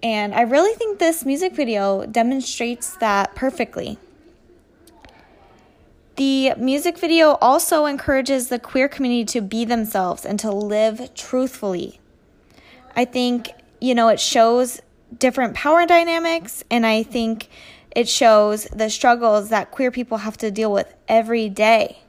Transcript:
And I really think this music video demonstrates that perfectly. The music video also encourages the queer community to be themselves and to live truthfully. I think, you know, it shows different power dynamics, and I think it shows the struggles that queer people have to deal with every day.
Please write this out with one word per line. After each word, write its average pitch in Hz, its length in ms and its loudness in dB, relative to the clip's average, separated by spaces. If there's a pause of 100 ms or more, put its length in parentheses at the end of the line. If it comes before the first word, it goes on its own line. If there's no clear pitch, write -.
And 214 320 -2
I 233 80 2
really 302 320 2
think 440 240 -6
this 330 280 0
music 330 280 -2
video 202 520 -2
demonstrates 240 920 -4
that 202 360 0
perfectly. - 640 -6 (2250)
The 269 400 0
music 277 400 -2
video 320 360 4 (100)
also 302 420 4
encourages 269 640 -2
the 247 100 -4
queer 262 300 0
community 247 440 -2
to 233 100 -2
be 220 240 -4
themselves 214 580 -2
and 208 160 -4
to 220 100 -4
live 214 640 -2
truthfully. 214 840 -4 (920)
I 247 100 2
think, 247 460 -4 (320)
you 247 120 0
know, 233 140 4
it 208 120 4
shows 240 600 2 (380)
different 247 360 0
power 330 300 4
dynamics, 330 880 0
and 233 160 2
I 220 160 2
think 226 460 -6 (480)
it 240 120 0
shows 214 580 2
the 220 240 -4
struggles 226 580 2
that 214 220 -2
queer 254 200 -2
people 240 280 -6
have 208 180 -8
to 220 140 -6
deal 214 200 -2
with 196 240 -2 (140)
every 226 400 2
day. 214 600 2